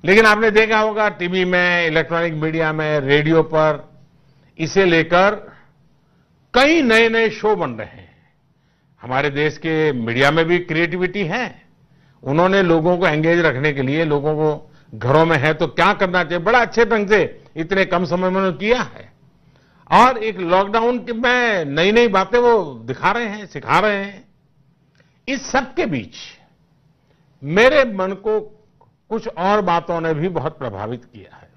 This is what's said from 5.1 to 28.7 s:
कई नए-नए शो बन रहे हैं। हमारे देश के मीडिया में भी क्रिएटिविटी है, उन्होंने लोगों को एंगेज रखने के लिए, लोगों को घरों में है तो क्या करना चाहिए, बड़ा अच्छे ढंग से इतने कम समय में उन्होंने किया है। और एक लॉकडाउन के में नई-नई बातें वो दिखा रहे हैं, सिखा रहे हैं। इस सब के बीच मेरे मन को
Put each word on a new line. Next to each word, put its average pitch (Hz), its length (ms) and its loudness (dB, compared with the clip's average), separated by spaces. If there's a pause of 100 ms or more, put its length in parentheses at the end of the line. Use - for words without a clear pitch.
कई 302 280 4
नए-नए 226 480 2
शो 214 260 0
बन 160 160 -6
रहे 107 160 -12
हैं। - 460 -20 (680)
हमारे 131 280 -2
देश 147 280 -4
के 156 340 -2
मीडिया 123 400 0
में 160 140 2
भी 175 140 2
क्रिएटिविटी 175 640 -4
है, 190 380 -6 (600)
उन्होंने 180 400 2
लोगों 170 340 2
को 180 100 0
एंगेज 160 320 2
रखने 147 340 0
के 135 80 -4
लिए, 147 240 -2
लोगों 147 300 -2
को 151 360 -4 (240)
घरों 135 300 4
में 165 120 2
है 151 160 2
तो 156 140 -2
क्या 180 260 2
करना 185 300 0
चाहिए, 170 220 -4
बड़ा 233 140 4
अच्छे 233 260 2
ढंग 208 220 -2
से 190 360 0 (120)
इतने 170 300 0
कम 175 200 -2
समय 170 120 -2
में 185 100 -2
उन्होंने 185 300 -2
किया 226 240 -2
है। - 320 -12 (800)
और 233 260 4
एक 208 220 -6
लॉकडाउन 202 600 0
के 240 140 -10
में 233 520 0
नई-नई 190 420 2
बातें 190 320 0
वो 220 340 2 (120)
दिखा 131 260 -2
रहे 233 160 -4
हैं, 208 180 -10
सिखा 151 340 0
रहे 208 180 0
हैं। 196 280 -10 (1000)
इस 262 240 -8
सब - 220 -2
के 339 120 -2
बीच 131 300 -8 (1300)
मेरे 247 420 4
मन 190 260 -4
को 294 400 -4 (580)